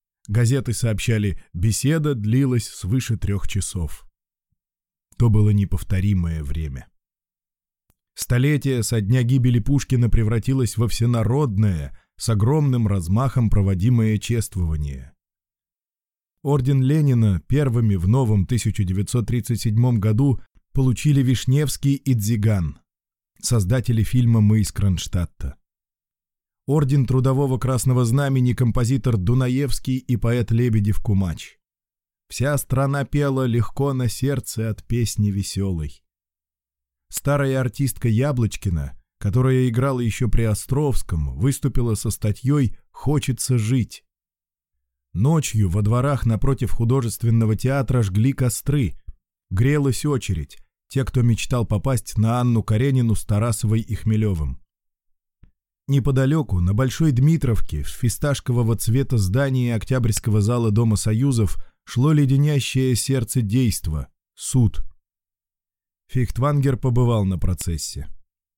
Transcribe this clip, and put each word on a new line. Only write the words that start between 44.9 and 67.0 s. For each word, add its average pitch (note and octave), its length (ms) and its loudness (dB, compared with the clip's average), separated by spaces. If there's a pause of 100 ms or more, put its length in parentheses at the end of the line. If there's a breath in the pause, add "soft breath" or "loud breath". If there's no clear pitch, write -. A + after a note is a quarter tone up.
Ночью A2 540 2
во G2 140 0
дворах B2 420 0
напротив C3 460 0
художественного A2+ 840 0
театра B2+ 460 0
жгли A2 320 2
костры. B2+ 640 -2 (560)
Грелась C3+ 560 0
очередь, G2+ 500 -4 (300)
те, C3+ 180 -2
кто - 160 0
мечтал A#2+ 460 0
попасть A#2 500 -2
на A2+ 240 2
Анну A#2+ 220 2
Каренину A#2+ 500 2
с - 100 -2
Тарасовой A2 580 0
и - 120 -6
Хмелёвым. G2+ 640 -2 (1300)
Неподалёку, C3+ 720 2
на F2+ 120 2
Большой C3 380 2
Дмитровке, B2 720 2
в - 60 -2
фисташкового A#2+ 840 0
цвета A#2+ 440 0
здании B2+ 500 0
Октябрьского A2 720 0
зала A#2 300 2
Дома A2+ 240 2
Союзов, A2+ 680 0 (220 soft breath)
шло C3+ 260 2
леденящее C#3 840 2
сердце B2+ 480 -2
действо – G2 640 -2 (260)
суд. - 500 0 (1200)
Фейхтвангер C3+ 680 0
побывал A#2+ 480 2